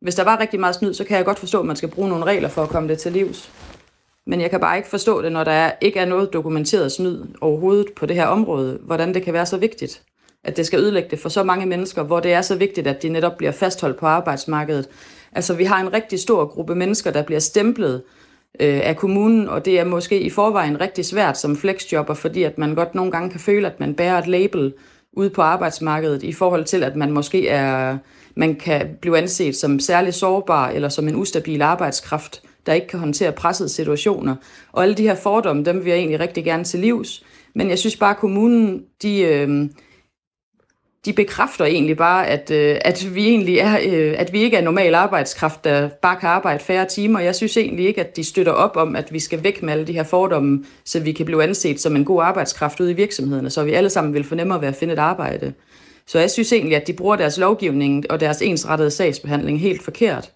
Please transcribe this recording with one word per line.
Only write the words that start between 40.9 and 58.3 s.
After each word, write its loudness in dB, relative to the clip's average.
de -2
bekræfter 0
egentlig 2
bare, 4
at, -2
øh, 4
at 0
vi 2
egentlig 4
er, 4
øh, 2
at -2
vi 0
ikke 4
er 4
normal 2
arbejdskraft, 0
der 2
bare 2
kan 0
arbejde 0
færre 0
timer. 0
Jeg 0
synes -2
egentlig 0
ikke, 0
at -8
de -6
støtter 2
op 2
om, 0
at -6
vi -6
skal -6
væk -2
med -2
alle -2
de -4
her -2
fordomme, 2
så -2
vi -2
kan -4
blive 2
anset 0
som 0
en 4
god 4
arbejdskraft -2
ude 2
i -4
virksomhederne, -2
så -2
vi 0
alle 4
sammen -2
vil 0
få -8
nemmere -2
ved -2
at -2
finde -4
et -2
arbejde. -2
Så 2
jeg 4
synes 0
egentlig, 2
at 0
de -2
bruger 0
deres 0
lovgivning 0
og -2
deres 0